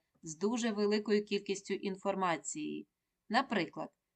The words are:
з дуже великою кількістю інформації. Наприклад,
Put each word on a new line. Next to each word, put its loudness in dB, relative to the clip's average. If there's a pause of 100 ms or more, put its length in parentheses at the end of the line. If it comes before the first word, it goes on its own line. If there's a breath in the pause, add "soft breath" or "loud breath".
(240)
з -10
дуже 0
великою 2
кількістю -2
інформації. -2 (420)
Наприклад, 0 (260)